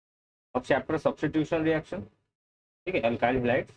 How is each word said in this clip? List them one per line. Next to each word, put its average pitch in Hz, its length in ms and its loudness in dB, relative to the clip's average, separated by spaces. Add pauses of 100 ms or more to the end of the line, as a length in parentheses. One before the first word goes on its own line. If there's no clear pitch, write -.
(540)
of 127 120 -4
chapter 151 380 0
substitution 156 640 0
reaction, 156 360 -2 (840)
ठीक 185 80 -6
है, 143 80 0
alkyl 120 380 0
halides। 123 360 0